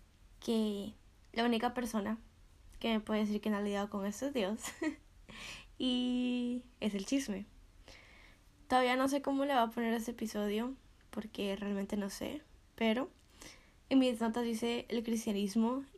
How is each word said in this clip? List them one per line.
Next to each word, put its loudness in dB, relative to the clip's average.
que 0
la 2
única 2
persona -2
que 0
me 2
puede 0
decir 0
que -2
no 2
ha 0
lidiado 0
con -4
eso -2
es -2
Dios. 0
<laughs> -2
Y 0
es 0
el -4
chisme. -2
Todavía 6
no 2
sé 0
cómo 0
le 0
voy 6
a 4
poner 0
a -2
este -4
episodio, -2
porque -4
realmente -4
no -2
sé, -8
pero 2
en 6
mis 6
notas 2
dice 0
el 0
cristianismo 2